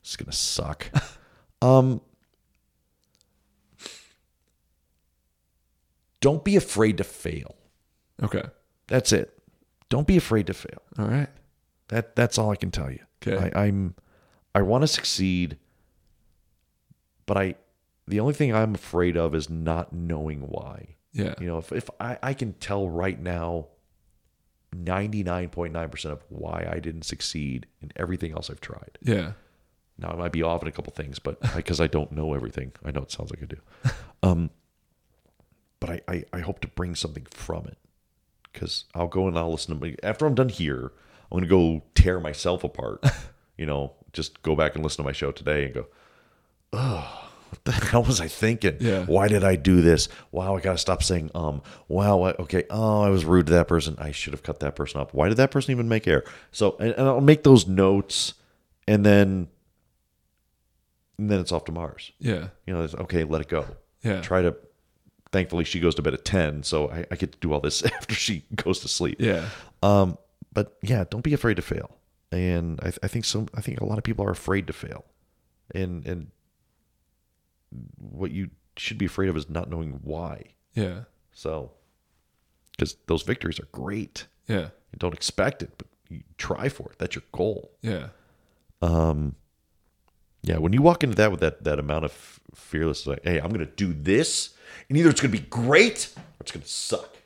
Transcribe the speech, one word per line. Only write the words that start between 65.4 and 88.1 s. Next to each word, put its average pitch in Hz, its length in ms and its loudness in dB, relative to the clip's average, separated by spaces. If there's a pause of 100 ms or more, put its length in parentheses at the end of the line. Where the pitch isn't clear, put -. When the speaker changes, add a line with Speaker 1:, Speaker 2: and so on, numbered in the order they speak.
Speaker 1:
she 85 160 -4
goes 82 140 4
to 76 60 -2
bed 71 120 0
at 65 100 -8
ten, 76 400 0
so 76 260 -2
I, 82 220 -8
I 90 60 -6
get - 160 -4
to - 60 -20
do 80 120 -2
all 76 80 2
this 73 240 -2
<laughs> - 80 2
after - 240 -8
she 92 300 -4 (100)
goes 92 240 -2
to - 80 -10
sleep. - 320 -2
Speaker 2:
Yeah. 110 300 0 (340)
Speaker 1:
Um, 98 340 4 (360)
but - 280 -4
yeah, 110 280 0
don't 113 160 -6
be 151 80 2
afraid 113 240 2
to 85 40 -2
fail. - 360 -8 (340)
And 85 520 0
I, 87 180 -4
I 104 60 -4
think 113 180 -4
some, 110 300 -2
I 113 60 -6
think 120 200 -6
a 104 40 -2
lot 107 120 -2
of 107 60 -6
people 104 200 -2
are 101 60 0
afraid 92 380 -2
to 76 60 -8
fail. - 300 -14 (720)
And, 90 320 -6
and 87 220 -8 (1700)
what 76 340 -8
you 90 180 -6 (280)
should - 200 -8
be 101 80 0
afraid 95 240 0
of 80 80 -2
is 76 120 -8
not 80 200 -6
knowing 78 340 -8
why. 78 400 -10 (300)
Speaker 2:
Yeah. 95 280 -4 (300)
Speaker 1:
So, 78 400 -8 (1080)
'cause - 180 -2 (120)
those 85 160 0
victories - 360 -6
are 71 120 -18
great. 98 560 -10 (200)
Speaker 2:
Yeah. 90 220 -2 (220)
Speaker 1:
You - 60 -18
don't 87 160 -4
expect - 480 -2
it, 85 160 -10
but - 100 -18 (220)
you 85 120 -14 (160)
try - 320 -4
for - 220 -10
it. - 80 -20
That's - 160 -6
your - 160 -12
goal. 101 400 -2 (100)
Speaker 2:
Yeah. 92 260 -4 (760)